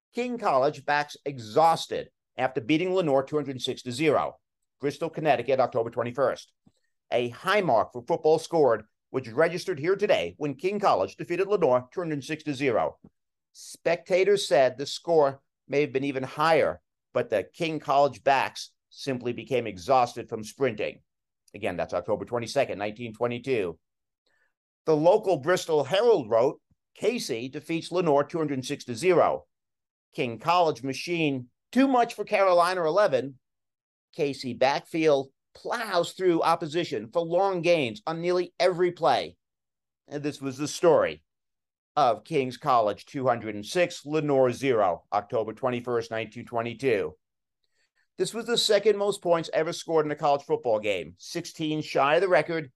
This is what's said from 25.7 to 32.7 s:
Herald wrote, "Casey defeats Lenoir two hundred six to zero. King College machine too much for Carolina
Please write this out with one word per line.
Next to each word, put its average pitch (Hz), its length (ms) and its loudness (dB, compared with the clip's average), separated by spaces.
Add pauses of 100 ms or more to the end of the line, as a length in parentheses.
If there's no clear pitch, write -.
Herald 185 480 2
wrote, 117 300 2 (340)
"Casey 185 540 -4
defeats 156 420 -8
Lenoir 165 320 2
two 143 160 -6
hundred 143 260 -4
six 143 200 -8
to 123 100 -10
zero. 117 520 2 (680)
King 120 240 -4
College 156 460 2
machine 139 680 -4 (220)
too 269 160 4
much 240 260 2
for 208 100 -8
Carolina 185 600 2